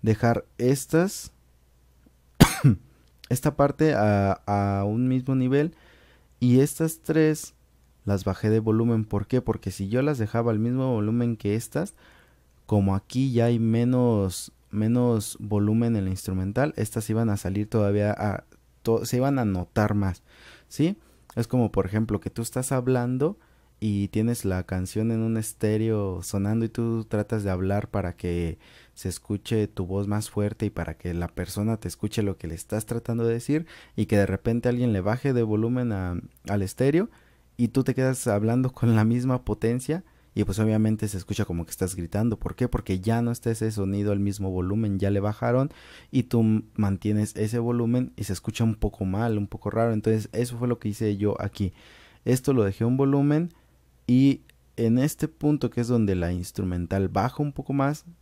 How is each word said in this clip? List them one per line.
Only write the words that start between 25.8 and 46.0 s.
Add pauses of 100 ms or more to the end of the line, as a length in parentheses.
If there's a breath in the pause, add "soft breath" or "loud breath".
sonando
y
tú
tratas
de
hablar
para
que (360 loud breath)
se
escuche
tu
voz
más
fuerte
y
para
que
la
persona
te
escuche
lo
que
le
estás
tratando
de
decir (300 loud breath)
y
que
de
repente
alguien
le
baje
de
volumen
a, (280)
al
estéreo (480 soft breath)
y
tú
te
quedas
hablando
con
la
misma
potencia (300 soft breath)
y
pues
obviamente
se
escucha
como
que
estás
gritando.
¿Por
qué?
Porque
ya
no
está
ese
sonido
al
mismo
volumen,
ya
le
bajaron (400 loud breath)